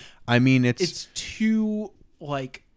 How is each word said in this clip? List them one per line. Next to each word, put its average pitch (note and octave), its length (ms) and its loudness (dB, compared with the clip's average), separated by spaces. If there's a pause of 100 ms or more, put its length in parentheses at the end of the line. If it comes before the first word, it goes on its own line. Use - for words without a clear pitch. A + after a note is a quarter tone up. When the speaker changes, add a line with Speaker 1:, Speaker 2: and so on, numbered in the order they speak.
(280)
Speaker 1:
I A#2+ 100 2
mean, C3 280 4
it's B2 180 0
Speaker 2:
It's - 320 -4
too, G#3+ 760 -2 (280)
like, C#3 440 -8 (140)